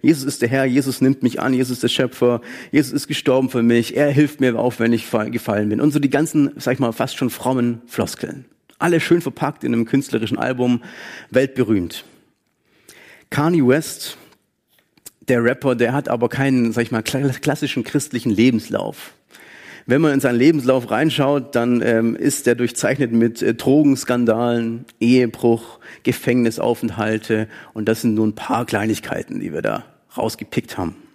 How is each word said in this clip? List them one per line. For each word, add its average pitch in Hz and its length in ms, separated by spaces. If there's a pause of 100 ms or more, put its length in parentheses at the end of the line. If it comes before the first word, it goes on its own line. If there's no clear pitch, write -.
Jesus 147 200
ist 135 200
der 117 60
Herr. 135 160
Jesus 135 360
nimmt 135 220
mich 120 160
an. 131 120
Jesus 127 260
ist - 60
der 131 40
Schöpfer. 120 540 (300)
Jesus 135 220
ist - 140
gestorben 131 420
für 120 140
mich. 117 340
Er 143 140
hilft 143 280
mir 127 200
auf, 117 200
wenn 117 140
ich 113 140
fa-, 113 220
gefallen 107 400
bin.“ 110 120
Und 151 80
so 143 80
die 143 140
ganzen, 143 460
sag 123 160
ich 120 60
mal, 120 120
fast - 260
schon 123 140
frommen 120 560
Floskeln. - 580 (320)
Alle 170 220
schön 175 220
verpackt 147 420
in 123 100
einem 117 120
künstlerischen 117 520
Album, 123 460 (480)
weltberühmt. 113 720 (1300)
Kanye 151 360
West, - 480 (1120)
der 120 160
Rapper, 120 300
der 120 200
hat 143 140
aber 117 220
keinen, 127 420
sag 117 120
ich 113 80
mal, 113 100
kla-, 135 280
klassischen 135 540
christlichen 123 460
Lebenslauf. 107 840 (720)
Wenn 127 140
man 151 140
in 135 80
seinen 120 160
Lebenslauf 131 540
reinschaut, 139 640
dann, 120 260
ähm, 113 340
ist - 300
der 120 100
durchzeichnet 123 560
mit, 113 300
äh, 107 120
Drogenskandalen, 120 1300 (160)
Ehebruch, 117 800 (220)
Gefängnisaufenthalte. 113 1500 (240)
Und 110 160
das 113 100
sind 113 140
nur 110 120
ein 107 80
paar 123 320
Kleinigkeiten, - 760
die 90 100
wir 71 100
da 53 220 (320)
rausgepickt - 640
haben. 85 180 (200)